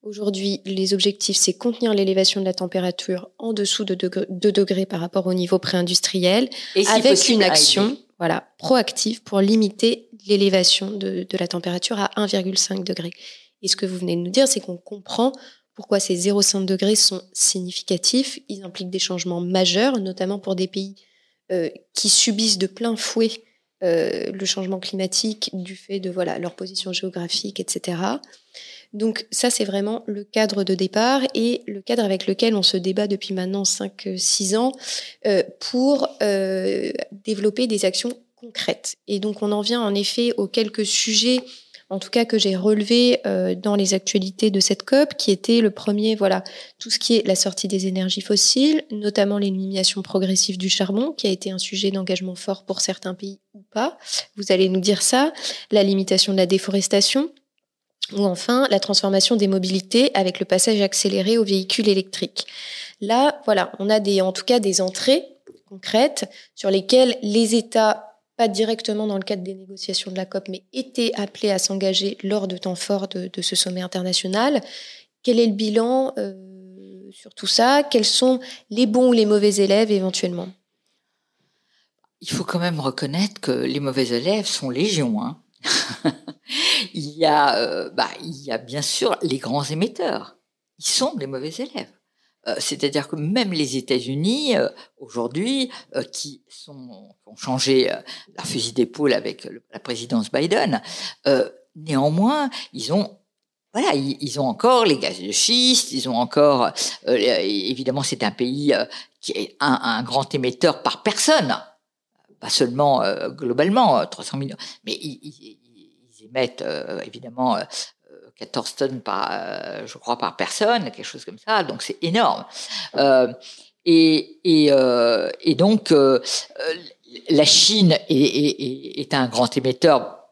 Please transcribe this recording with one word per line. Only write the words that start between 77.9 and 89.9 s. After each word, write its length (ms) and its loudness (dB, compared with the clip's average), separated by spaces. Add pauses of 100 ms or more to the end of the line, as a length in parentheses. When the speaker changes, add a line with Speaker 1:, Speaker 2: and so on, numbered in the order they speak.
Speaker 1:
sont 340 2 (320)
les 160 2
bons 220 4
ou 40 6
les 140 4
mauvais 280 4
élèves 360 4
éventuellement ? 580 -2 (1700)
Speaker 2:
Il 100 -14
faut 140 -4
quand 160 -4
même 200 -2
reconnaître 600 -4
que 120 -4
les 280 -2
mauvais 280 -2
élèves 400 -2
sont 220 -6
légion, 520 0
hein. 160 -8 (260)
<laughs> 480 -2 (800)
Il 180 -8
y 140 0
a, 320 4
euh, 340 -2
bah, 180 0 (120)
il 220 -12
y 80 -8
a 60 -2
bien 240 -8
sûr 400 0
les 160 -2
grands 260 -4
émetteurs. 720 -4 (440)